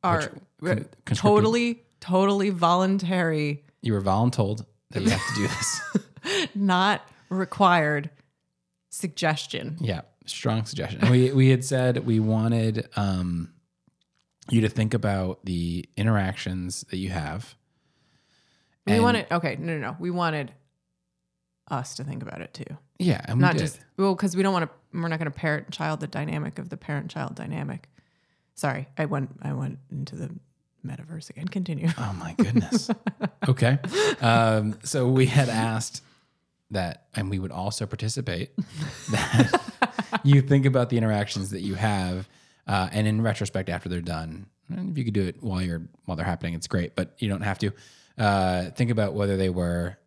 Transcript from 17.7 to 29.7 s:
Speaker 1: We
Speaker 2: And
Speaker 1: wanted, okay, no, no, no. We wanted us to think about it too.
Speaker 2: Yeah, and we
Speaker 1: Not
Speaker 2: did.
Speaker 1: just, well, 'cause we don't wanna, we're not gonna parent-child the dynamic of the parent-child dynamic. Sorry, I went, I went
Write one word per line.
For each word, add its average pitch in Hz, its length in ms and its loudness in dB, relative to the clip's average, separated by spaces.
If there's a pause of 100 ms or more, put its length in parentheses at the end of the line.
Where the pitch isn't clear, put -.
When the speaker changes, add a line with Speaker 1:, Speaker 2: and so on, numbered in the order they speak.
Speaker 1:
We 196 60 4
Speaker 2:
And 226 100 6
Speaker 1:
wanted, 233 300 4
okay, 165 260 -2
no, 165 180 -4
no, 123 140 -6
no. 156 80 -12
We 175 140 -4
wanted 160 400 -2 (1160)
us 135 280 -6
to - 80 -10
think 139 180 -8
about - 200 -12
it - 120 -16
too. - 220 -14 (240)
Speaker 2:
Yeah, 180 240 2
and 113 140 -2
we 131 40 6
Speaker 1:
Not 139 120 6
Speaker 2:
did. 156 60 0
Speaker 1:
just, - 200 -4 (160)
well, 196 180 2
'cause 185 220 0
we 190 80 2
don't 196 80 2
wanna, 170 180 0 (220)
we're 170 160 -2
not 160 100 -2
gonna 156 140 -4
parent-child 156 680 -4
the 147 80 -6
dynamic 151 540 -6
of - 80 -10
the 160 80 -12
parent-child - 580 -8
dynamic. - 540 -8 (680)
Sorry, 139 380 -4
I 156 80 -2
went, 143 260 -4 (120)
I 143 100 -6
went 135 260 -6 (120)